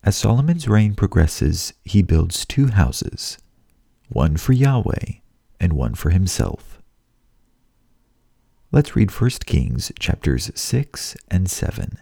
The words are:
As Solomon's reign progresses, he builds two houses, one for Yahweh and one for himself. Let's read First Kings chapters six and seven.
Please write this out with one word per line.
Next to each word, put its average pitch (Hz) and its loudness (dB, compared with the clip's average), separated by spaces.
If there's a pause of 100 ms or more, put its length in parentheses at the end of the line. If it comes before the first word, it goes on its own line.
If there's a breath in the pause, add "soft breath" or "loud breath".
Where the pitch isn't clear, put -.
As 101 2
Solomon's 143 0
reign 107 4
progresses, - 0 (120)
he 101 4
builds 82 0
two 135 0
houses, - -2 (720)
one 80 2
for - 2
Yahweh 131 0 (400)
and 87 2
one 60 -2
for - -2
himself. 87 -2 (1900)
Let's 147 2
read 101 2
First - -2
Kings 62 -2
chapters - -2
six - -6 (140)
and 92 0
seven. - -8